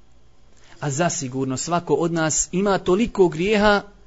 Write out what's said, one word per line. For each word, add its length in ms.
a 120
zasigurno 680
svako 360
od 200
nas 380
ima 260
toliko 500
grijeha 540